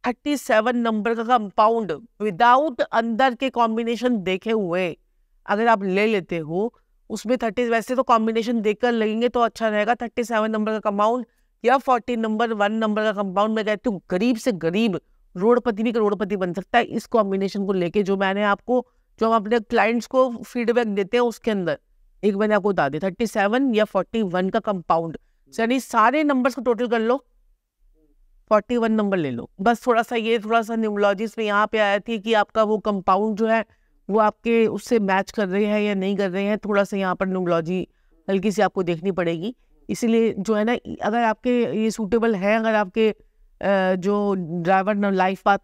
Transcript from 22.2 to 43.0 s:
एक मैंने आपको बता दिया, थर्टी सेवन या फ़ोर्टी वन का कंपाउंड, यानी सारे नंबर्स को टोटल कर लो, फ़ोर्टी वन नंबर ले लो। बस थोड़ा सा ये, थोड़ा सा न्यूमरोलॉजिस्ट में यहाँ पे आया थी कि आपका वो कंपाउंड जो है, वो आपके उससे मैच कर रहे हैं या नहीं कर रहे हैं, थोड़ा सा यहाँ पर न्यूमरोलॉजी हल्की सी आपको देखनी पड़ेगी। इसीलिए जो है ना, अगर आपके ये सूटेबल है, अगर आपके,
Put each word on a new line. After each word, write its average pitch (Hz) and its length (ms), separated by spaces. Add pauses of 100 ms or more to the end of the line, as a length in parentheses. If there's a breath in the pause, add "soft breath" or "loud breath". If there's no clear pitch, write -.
एक 202 120
मैंने 214 200
आपको 202 140
बता 165 200
दिया, 156 180
थर्टी 202 200
सेवन 226 480
या 214 80
फ़ोर्टी 208 380
वन 185 280
का 190 100
कंपाउंड, 170 580 (420)
यानी 233 200
सारे 247 440
नंबर्स 262 320
को 269 60
टोटल 240 260
कर 226 120
लो, 233 260 (1200)
फ़ोर्टी 220 280
वन 226 140
नंबर 208 260
ले 147 140
लो। 117 180 (120)
बस 233 260
थोड़ा 233 160
सा 247 120
ये, 226 240
थोड़ा 220 220
सा 226 140
न्यूमरोलॉजिस्ट 208 600
में 226 80
यहाँ 208 220
पे 220 100
आया 202 220
थी 226 200
कि 220 140
आपका 214 300
वो 214 140
कंपाउंड 202 600
जो 220 100
है, 220 180 (440)
वो 202 100
आपके 220 480
उससे 214 320
मैच 190 320
कर 208 160
रहे 202 180
हैं 208 160
या 208 120
नहीं 196 240
कर 196 140
रहे 196 120
हैं, 208 140
थोड़ा 202 260
सा 196 140
यहाँ 185 180
पर 190 120
न्यूमरोलॉजी 175 600 (420)
हल्की 196 220
सी 190 100
आपको 196 220
देखनी 175 280
पड़ेगी। 170 440 (340)
इसीलिए 226 500
जो 208 140
है 208 100
ना, 233 100 (300)
अगर 233 200
आपके 220 600
ये 220 80
सूटेबल 220 440
है, 202 220
अगर 220 160
आपके, 214 360